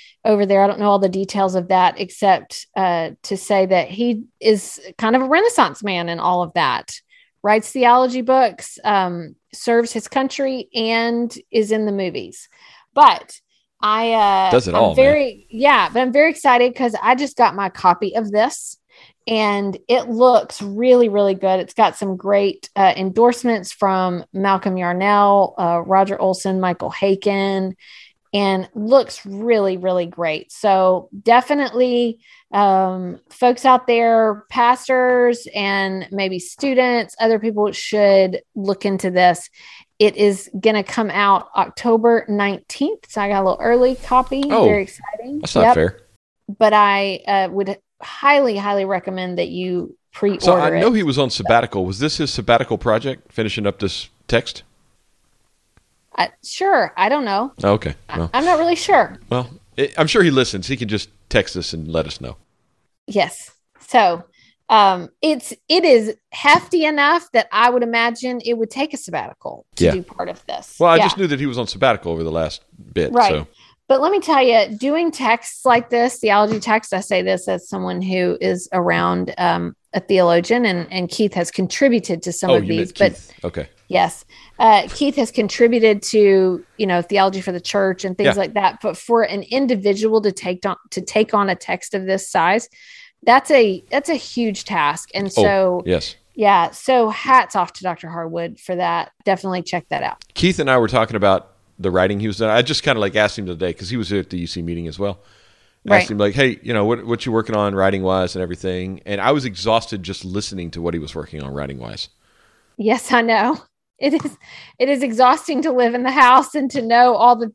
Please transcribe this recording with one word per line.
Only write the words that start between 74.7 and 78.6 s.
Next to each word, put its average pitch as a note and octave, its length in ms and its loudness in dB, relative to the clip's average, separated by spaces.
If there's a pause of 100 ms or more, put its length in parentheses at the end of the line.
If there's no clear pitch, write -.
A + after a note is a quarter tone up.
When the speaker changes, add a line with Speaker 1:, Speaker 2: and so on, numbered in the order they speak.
Speaker 1:
doing D4+ 340 -2
texts A#3 560 -4
like A#3+ 240 2
this, A#3+ 280 0
theology G#3+ 420 0
texts, A3 320 -2
I F#3 80 -4
say F#3+ 220 -2
this F#3 260 -4
as F#3 200 -6
someone F#3 320 -6
who F#3 400 -2
is F3+ 320 -4